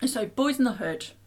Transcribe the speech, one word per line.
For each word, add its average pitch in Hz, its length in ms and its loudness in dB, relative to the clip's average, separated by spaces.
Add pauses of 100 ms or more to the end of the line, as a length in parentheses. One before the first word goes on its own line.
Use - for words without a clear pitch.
So, 226 200 -2
Boys 277 320 0
in 269 60 6
the 233 100 2
Hood 160 340 -6 (180)